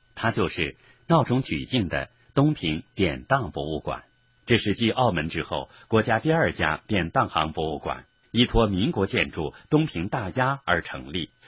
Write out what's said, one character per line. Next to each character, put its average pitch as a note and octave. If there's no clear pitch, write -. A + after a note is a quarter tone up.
它 A2+
就 G2+
是 D#2
闹 D#3+
中 B2+
取 C#2
静 A2+
的 C#2
东 D3+
平 D#2
典 C#2+
当 C3
博 C#2+
物 D2+
馆。 -
这 A#2
是 G2+
继 A2+
澳 A#2+
门 D#2+
之 D#2+
后 D2
国 A2
家 A2+
第 D3+
二 D#3
家 D#2
典 F2
当 B2+
行 D#2+
博 D#2
物 -
馆， C2
依 A#2+
托 A#2
民 G2+
国 G2
建 E2+
筑 D2+
东 D3+
平 E2+
大 A2
押 C3
而 F2
成 C2+
立， E2+